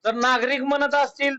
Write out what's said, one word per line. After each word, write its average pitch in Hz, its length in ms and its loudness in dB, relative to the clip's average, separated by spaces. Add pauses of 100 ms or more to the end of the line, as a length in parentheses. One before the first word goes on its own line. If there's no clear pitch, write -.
तर 220 100 0
नागरिक 254 460 0
म्हणत 285 340 0
असतील 277 440 0